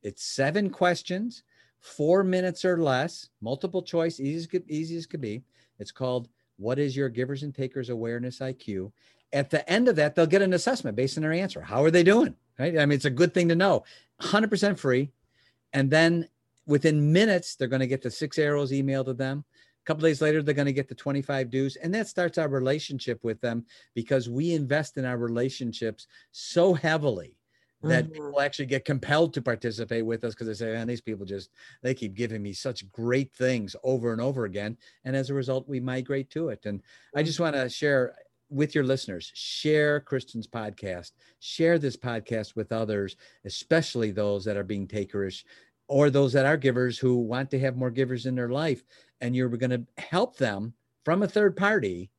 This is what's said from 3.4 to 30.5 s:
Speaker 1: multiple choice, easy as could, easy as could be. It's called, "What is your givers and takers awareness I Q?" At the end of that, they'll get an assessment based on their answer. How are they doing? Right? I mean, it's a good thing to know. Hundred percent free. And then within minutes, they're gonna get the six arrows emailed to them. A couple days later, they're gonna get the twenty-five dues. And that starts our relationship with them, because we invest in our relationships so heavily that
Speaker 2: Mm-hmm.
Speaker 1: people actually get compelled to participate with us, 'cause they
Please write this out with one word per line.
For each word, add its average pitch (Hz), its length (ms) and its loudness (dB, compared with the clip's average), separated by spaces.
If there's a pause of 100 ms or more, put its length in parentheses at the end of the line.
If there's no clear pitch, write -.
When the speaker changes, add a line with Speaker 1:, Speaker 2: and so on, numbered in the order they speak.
Speaker 1:
multiple 170 420 -4
choice, 165 380 -2
easy 139 160 -2
as 165 100 -8
could, 175 220 -4
easy 160 280 -6
as 160 100 -8
could 156 160 -10
be. 113 200 -6 (360)
It's 104 140 -14
called, 123 360 -4 (280)
"What 120 220 -2
is 139 180 0
your 139 120 0
givers 127 340 -4
and 143 120 -8
takers 131 340 -6
awareness 120 520 -6
I 131 120 -6
Q?" 101 400 -8 (400)
At 139 180 0
the 151 180 0
end 226 200 4
of 196 80 4
that, 147 180 2
they'll 165 120 6
get 185 140 6
an 185 140 4
assessment 165 420 0
based 135 220 0
on 156 40 -2
their 156 100 0
answer. 180 280 -2
How 107 240 2
are 160 60 8
they 175 120 8
doing? 208 320 6 (240)
Right? 160 200 0
I 147 80 6
mean, 143 100 4
it's 131 80 -2
a 147 60 4
good 165 240 4
thing 175 140 4
to 170 80 6
know. 175 280 4 (360)
Hundred 214 280 2
percent 202 300 2
free. 135 320 2 (640)
And 135 160 2
then 165 400 4 (360)
within 151 460 4
minutes, 185 420 4
they're 131 140 -2
gonna 131 180 0
get 131 140 -2
the 123 100 -4
six 151 280 -4
arrows 147 340 2
emailed 135 320 0
to 131 80 -4
them. 135 320 -4 (380)
A - 20 -20
couple 151 180 -2
days 156 200 4
later, 151 200 2
they're 147 120 0
gonna 139 180 2
get 135 160 -2
the 135 60 -14
twenty-five 135 560 -4
dues. 135 260 -2
And 165 160 -6
that 220 160 -2
starts 175 300 -2
our 156 100 0
relationship 135 720 -2
with 113 200 -2
them, 117 240 -4 (280)
because 120 360 -2
we 156 240 -2
invest 147 420 -2
in 135 80 -4
our 123 140 -4
relationships 117 880 -4 (260)
so 180 400 2
heavily 147 640 -2 (460)
that 127 220 4
Speaker 2:
Mm-hmm. 160 100 -10
Speaker 1:
people 143 260 -2
actually 143 260 -2
get 131 200 -2
compelled 147 480 2
to 131 80 -4
participate 117 640 -4
with 113 180 -4
us, 113 100 -4
'cause 117 120 -10
they 110 80 -6